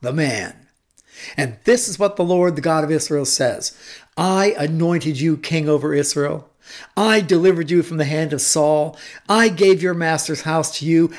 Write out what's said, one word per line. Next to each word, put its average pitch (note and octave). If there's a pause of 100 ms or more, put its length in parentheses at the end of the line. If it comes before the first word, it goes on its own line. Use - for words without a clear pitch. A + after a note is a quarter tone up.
the B2
man. C3 (720)
And B2+
this A#3+
is F#3
what G3+
the F3+
Lord, F3
the F3
God D#3+
of D3+
Israel, D3+
says. - (460)
I F#3+
anointed D#3
you D#3
king D#3
over D3+
Israel. C#3+ (460)
I A3
delivered E3+
you F3
from E3
the D3+
hand D3+
of C#3
Saul. D3+ (300)
I A3
gave F#3
your F3+
master's D#3+
house D#3+
to C#3+
you E3